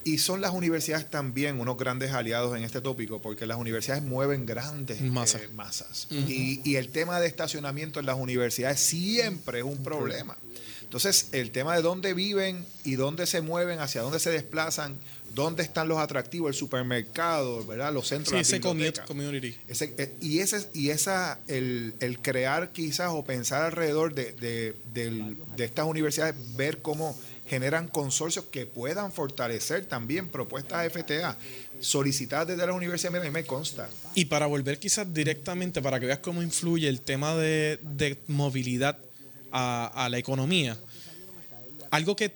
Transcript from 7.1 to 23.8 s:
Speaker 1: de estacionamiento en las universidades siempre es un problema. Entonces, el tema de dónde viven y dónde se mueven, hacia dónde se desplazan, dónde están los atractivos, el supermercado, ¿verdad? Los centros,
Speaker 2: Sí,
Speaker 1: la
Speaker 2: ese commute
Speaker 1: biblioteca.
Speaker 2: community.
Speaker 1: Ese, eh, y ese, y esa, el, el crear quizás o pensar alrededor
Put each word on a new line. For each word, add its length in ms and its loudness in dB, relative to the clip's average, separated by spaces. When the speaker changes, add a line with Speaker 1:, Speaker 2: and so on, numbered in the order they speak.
Speaker 1:
de 80 4
estacionamiento 720 -4
en 80 -2
las 100 2
universidades 640 2
siempre 800 2
es 40 -2
un 200 -2
problema. 560 -2
Entonces, 520 4
el 180 0
tema 240 2
de 80 6
dónde 320 2
viven 500 0
y 120 2
dónde 320 2
se 140 2
mueven, 360 0
hacia 240 -2
dónde 180 0
se 120 4
desplazan, 680 0
dónde 260 0
están 260 0
los 120 4
atractivos, 500 0
el 60 0
supermercado, 1080 0
¿verdad? 300 -2
Los 140 0
centros, 220 0
Speaker 2:
Sí, 80 2
Speaker 1:
la 40 4
Speaker 2:
ese 180 4
commute 260 2
Speaker 1:
biblioteca. 200 -2
Speaker 2:
community. 500 -4
Speaker 1:
Ese, 320 -4
eh, 200 -2
y 200 2
ese, 340 0
y 160 2
esa, 480 2
el, 520 0
el 180 -2
crear 540 2
quizás 400 -2
o 120 -2
pensar 380 0
alrededor 540 2